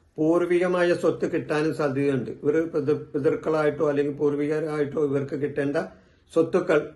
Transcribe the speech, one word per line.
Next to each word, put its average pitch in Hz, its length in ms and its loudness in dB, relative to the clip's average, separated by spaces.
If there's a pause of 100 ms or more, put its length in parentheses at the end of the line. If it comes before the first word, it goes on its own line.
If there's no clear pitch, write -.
(160)
പൂർവികമായ 175 800 2
സ്വത്ത് 165 380 0
കിട്ടാനും 151 420 0
സാധ്യതയുണ്ട്. 139 560 0
ഇവർ 156 380 0
പിതൃ-, 147 460 -2
പിതൃക്കളായിട്ടോ 151 720 0
അല്ലെങ്കിൽ 143 240 0
പൂർവികരായിട്ടോ 147 920 -2
ഇവർക്ക് 135 320 -2
കിട്ടേണ്ട 139 400 -2 (560)
സ്വത്തുക്കൾ 160 640 2